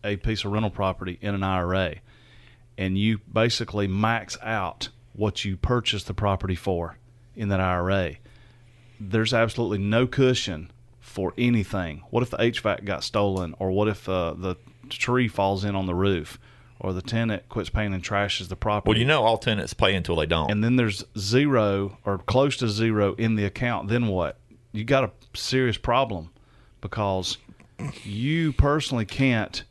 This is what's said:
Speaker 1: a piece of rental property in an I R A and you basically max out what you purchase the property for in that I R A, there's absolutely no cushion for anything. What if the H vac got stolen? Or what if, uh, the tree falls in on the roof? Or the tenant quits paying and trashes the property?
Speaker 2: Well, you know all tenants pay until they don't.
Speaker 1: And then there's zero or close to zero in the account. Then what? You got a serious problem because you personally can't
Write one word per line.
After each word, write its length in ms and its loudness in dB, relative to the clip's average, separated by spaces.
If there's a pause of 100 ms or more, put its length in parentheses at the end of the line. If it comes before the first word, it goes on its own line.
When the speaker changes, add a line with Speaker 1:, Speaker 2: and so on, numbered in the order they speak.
Speaker 1:
a 140 -2
piece 260 -2
of 80 -4
rental 180 0
property 520 -4
in 120 -4
an 100 -2
I 120 0
R 200 0
A 260 -2 (760)
and 200 0
you 220 2 (120)
basically 560 0
max 560 0
out 460 -4 (240)
what 320 -2
you 120 -2
purchase 460 0
the 100 -8
property 420 0
for 420 -2 (380)
in 140 -4
that 100 2
I 160 2
R 160 0
A, 280 0 (800)
there's 340 0
absolutely 460 2
no 260 2
cushion 640 2 (300)
for 380 -6
anything. 720 0
What 140 0
if 80 -4
the 100 -2
H 200 2
vac 240 -2
got 180 -4
stolen? 560 0
Or 120 0
what 160 2
if, 220 -4
uh, 240 0
the 220 -4 (340)
tree 380 0
falls 360 0
in 120 -2
on 100 0
the 100 -2
roof? 440 0 (400)
Or 120 -4
the 100 -4
tenant 460 -4
quits 220 -4
paying 240 0
and 100 -4
trashes 460 -2
the 80 -4
property? 320 0
Speaker 2:
Well, 80 6
you 80 2
know 180 4
all 140 4
tenants 360 -2
pay 220 4
until 220 0
they 80 2
don't. 260 0
Speaker 1:
And 120 0
then 120 2
there's 280 0 (140)
zero 840 2
or 140 -2
close 400 2
to 100 0
zero 480 2
in 200 2
the 100 0
account. 440 -4
Then 180 2
what? 300 -2 (360)
You 100 -6
got 200 2
a 80 -4 (260)
serious 400 0
problem 540 0 (500)
because 560 -2 (680)
you 500 -2
personally 520 2
can't 640 0